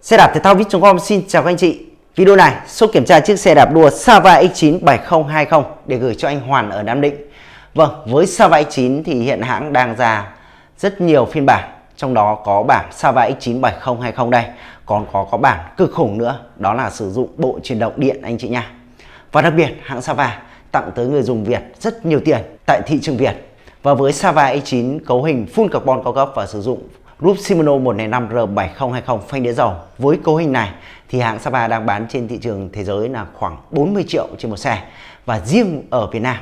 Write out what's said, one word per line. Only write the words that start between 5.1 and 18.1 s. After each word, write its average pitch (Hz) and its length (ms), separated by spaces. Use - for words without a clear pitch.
hai 151 160
không 147 200
để 127 100
gửi 117 220
cho 151 100
anh 143 120
Hoàn 123 300
ở 101 120
Nam 120 180
Định. 143 140
Vâng, 147 160
với 143 200
Sava 160 360
X 147 80
chín 135 340
thì 165 100
hiện 120 280
hãng 127 300
đang 123 240
ra 110 320
rất 196 220
nhiều 151 240
phiên 139 220
bản, 107 240
trong 131 180
đó 107 200
có 101 180
bản 127 300
Sava 127 380
X - 80
chín 123 220
bảy 120 200
không 123 200
hai 120 120
không 120 180
đây, 120 140
còn 104 260
có, 98 180
có 117 80
bản 113 220
cực 180 160
khủng 131 260
nữa, 120 200
đó 98 180
là 117 160
sử 101 200
dụng 117 260
bộ 131 260
truyền 120 160
động 110 180
điện - 260